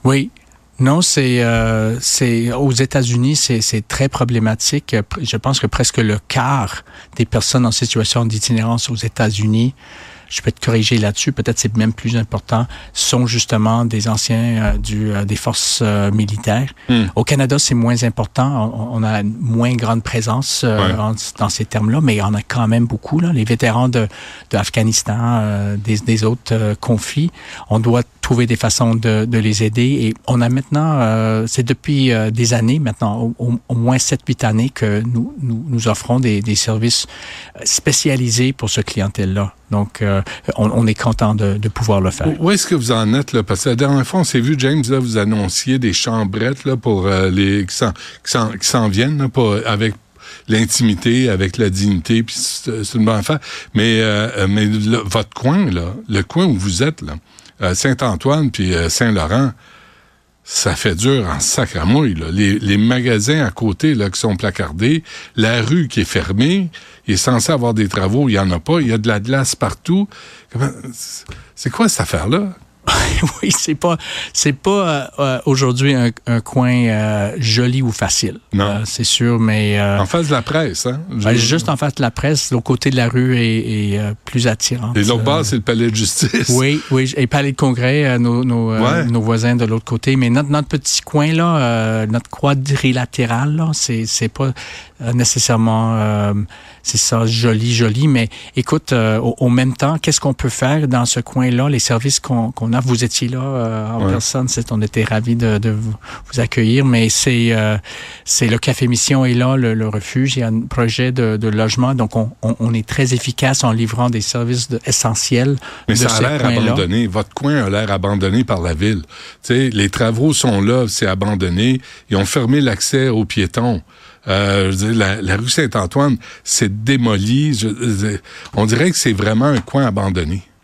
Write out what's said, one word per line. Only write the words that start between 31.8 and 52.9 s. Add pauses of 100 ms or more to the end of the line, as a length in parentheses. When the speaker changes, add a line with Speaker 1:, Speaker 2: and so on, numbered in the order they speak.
Speaker 1:
euh,
des
années
maintenant,
au,
au,
au
moins
sept,
huit
années
que
nous,
nous,
nous
offrons
des,
des
services, (500)
euh,
spécialisés
pour
ce
clientèle-là. (200)
Donc,
euh, (360)
on,
on
est
content
de,
de
pouvoir
le
faire.
Speaker 2:
Où,
où
est-ce
que
vous
en
êtes,
là ?
Parce
que
la
dernière
fois,
on
s'est
vu,
James,
là,
vous
annonciez
des
chambrettes,
là,
pour,
euh,
les,
qui
s'en,
qui
s'en,
qui
s'en
viennent,
là,
pour, (100)
avec (540)
l'intimité,
avec
la
dignité,
puis
c'est,
c'est